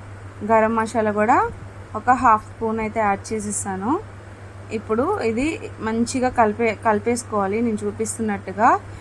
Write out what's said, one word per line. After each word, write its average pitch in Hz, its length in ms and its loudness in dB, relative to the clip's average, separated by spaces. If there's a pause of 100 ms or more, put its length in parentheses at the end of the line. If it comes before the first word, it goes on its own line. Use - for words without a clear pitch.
(500)
గరం 220 300 6
మసాలా 220 320 0 (100)
కూడా 240 160 6 (640)
ఒక 208 100 0 (140)
హాఫ్ 220 280 6
స్పూన్ 226 340 -4
అయితే 214 220 -2
యాడ్ 196 220 0
చేసేసాను. 208 640 -4 (840)
ఇప్పుడు 220 260 0 (260)
ఇది 240 180 0 (400)
మంచిగా 233 500 0
కలిపే-, 214 480 4
కలిపేసుకోవాలి. 214 800 0
నేను 214 180 0
చూపిస్తున్నట్టుగా 208 840 0 (320)